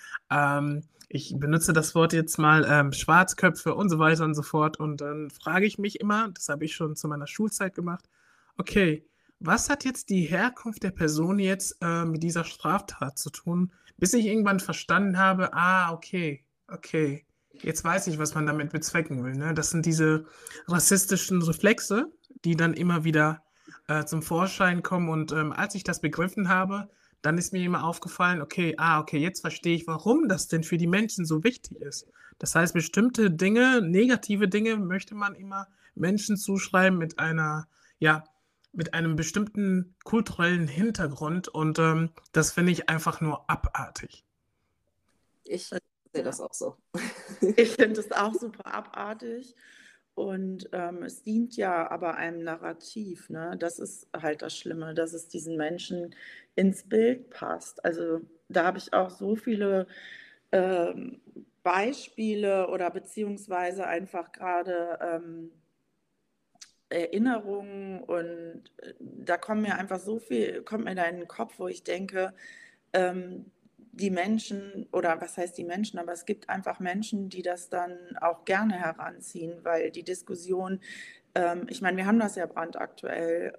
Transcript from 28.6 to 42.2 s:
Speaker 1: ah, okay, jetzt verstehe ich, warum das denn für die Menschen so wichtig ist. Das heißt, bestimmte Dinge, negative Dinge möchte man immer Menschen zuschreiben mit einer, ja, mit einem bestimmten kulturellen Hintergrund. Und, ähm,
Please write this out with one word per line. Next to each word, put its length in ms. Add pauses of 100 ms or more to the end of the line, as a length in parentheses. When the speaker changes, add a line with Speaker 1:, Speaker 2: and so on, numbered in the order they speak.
Speaker 1:
ah, 220
okay, 200
jetzt 220
verstehe 340
ich, 120
warum 400
das 200
denn 160
für 140
die 100
Menschen 380
so 180
wichtig 380
ist. 260 (320)
Das 160
heißt, 180
bestimmte 580
Dinge, 500
negative 640
Dinge 300
möchte 380
man 200
immer 320 (280)
Menschen 420
zuschreiben 600
mit 220
einer, 480 (320)
ja, 240 (480)
mit 240
einem 200
bestimmten 880
kulturellen 640
Hintergrund. 800
Und, 300
ähm, 300 (220)